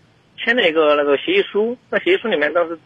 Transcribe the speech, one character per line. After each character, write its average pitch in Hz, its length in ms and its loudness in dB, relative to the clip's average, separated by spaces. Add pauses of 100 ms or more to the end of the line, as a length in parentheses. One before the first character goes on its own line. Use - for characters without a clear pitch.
(380)
签 233 180 -2
了 233 120 2
一 160 40 0
个 151 240 4
那 147 80 2
个 143 140 2
协 - 160 -4
议 196 100 2
书。 220 340 -4 (140)
那 214 80 0
协 180 160 0
议 - 20 2
书 226 120 -6
里 190 80 -2
面 147 160 -2
当 175 140 0
时 165 180 -10